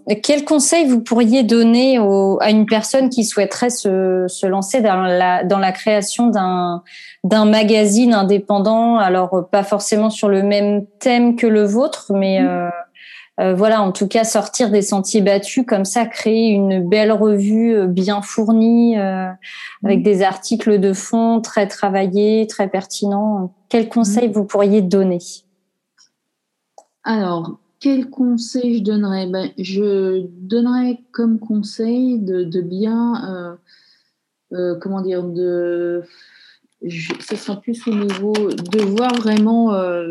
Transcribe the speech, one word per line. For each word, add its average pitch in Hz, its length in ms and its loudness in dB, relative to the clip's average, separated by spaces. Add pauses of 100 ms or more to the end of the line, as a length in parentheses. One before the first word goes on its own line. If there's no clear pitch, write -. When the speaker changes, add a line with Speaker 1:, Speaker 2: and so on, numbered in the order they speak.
(220)
Speaker 1:
quel 294 220 2
conseil 311 420 2
vous 247 160 2
pourriez 240 400 2
donner 233 560 4
au, 196 420 2
à 214 100 2
une 214 160 4
personne 254 440 0
qui 233 140 0
souhaiterait 208 460 -2
se, 190 580 0
se 190 180 -6
lancer 196 340 0
dans 190 220 2
la, 180 420 2
dans 196 140 0
la 190 140 0
création 214 560 0
d'un, 180 540 -2 (420)
d'un 214 200 4
magazine 214 680 4
indépendant ? 202 840 2
Alors, 185 380 2
euh, 175 80 0
pas 196 220 0
forcément 208 460 0
sur 208 180 -2
le 196 160 2
même 202 420 0 (140)
thème 240 360 4
que 233 120 0
le 214 160 4
vôtre, 226 500 -2
mais, 190 260 0
Speaker 2:
Mm. 185 60 4
Speaker 1:
euh, 175 220 -2 (720)
euh, 185 140 2
voilà, 214 280 2
en 185 100 0
tout 196 160 -2
cas, 226 160 0
sortir 220 460 -2
des 202 120 4
sentiers 202 400 0
battus 202 440 0
comme 196 200 0
ça, 233 200 -2
créer 226 420 0
une 190 400 2
belle 214 240 2
revue, 214 600 2
euh, 196 120 2
bien 190 360 0
fournie, 226 760 2
euh, 190 300 -2 (560)
avec 196 160 2
Speaker 2:
Mm. 175 40 -2
Speaker 1:
des 196 180 4
articles 208 580 0
de 196 140 2
fond 226 480 0
très 208 240 -2
travaillés, 202 800 0
très 208 220 -4
pertinents. 202 840 -4 (160)
Quel 233 220 0
conseil 226 380 0
Speaker 2:
Mm. 202 40 -4
Speaker 1:
vous 202 120 -2
pourriez 202 360 2
donner ? 185 380 0 (1900)
Speaker 2:
Alors, 175 540 -4 (220)
quel 269 300 0
conseil 240 680 -2
je 196 60 -2
donnerais ? 196 420 -2
Ben, 190 320 -6
je 190 680 -2
donnerais 240 720 -2 (100)
comme 226 300 -2
conseil 226 800 -2
de, 185 240 -4
de 170 160 -4
bien, 220 540 -2 (140)
euh, 175 280 -12 (1000)
euh, 175 240 -4
comment 190 200 -6
dire, 180 240 -4
de, 175 800 -4 (840)
je, 165 340 -10
ce - 160 -12
sera 208 260 -8
plus 233 280 -10
au 220 60 -2
niveau 202 400 -4
de 208 480 -2
voir 226 340 0
vraiment, 220 580 2
euh, 175 360 -4